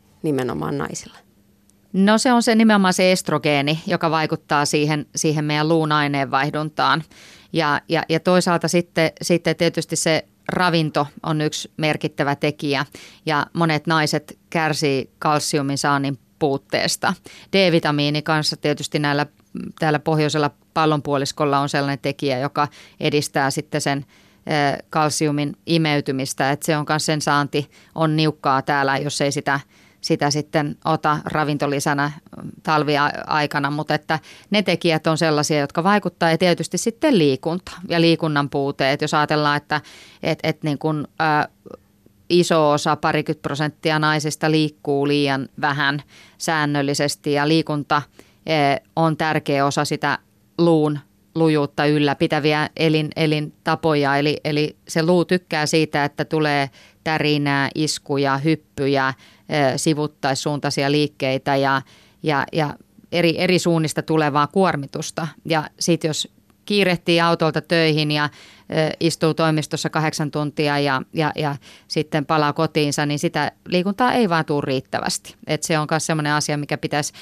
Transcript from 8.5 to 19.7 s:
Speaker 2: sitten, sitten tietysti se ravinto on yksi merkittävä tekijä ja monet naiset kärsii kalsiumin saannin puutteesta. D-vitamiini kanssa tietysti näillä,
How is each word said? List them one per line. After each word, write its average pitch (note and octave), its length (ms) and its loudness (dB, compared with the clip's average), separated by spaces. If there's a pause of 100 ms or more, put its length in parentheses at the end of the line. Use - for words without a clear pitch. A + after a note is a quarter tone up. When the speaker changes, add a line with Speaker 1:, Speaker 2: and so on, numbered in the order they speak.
Speaker 2:
sitten, F3 440 0 (100)
sitten E3 340 0
tietysti E3 400 -2
se D#3+ 280 0 (240)
ravinto D#3+ 580 0 (160)
on D#3 180 -2
yksi D3+ 360 -4
merkittävä D3 600 -2
tekijä C#3+ 500 -2 (400)
ja D3 260 0
monet D#3+ 340 0
naiset D3+ 520 0 (120)
kärsii D3+ 680 0
kalsiumin D3 600 0
saannin C#3 400 0 (200)
puutteesta. - 760 -2 (380)
D-vitamiini D3+ 680 2
kanssa D3+ 340 0
tietysti - 420 -2
näillä, D3 280 0 (520)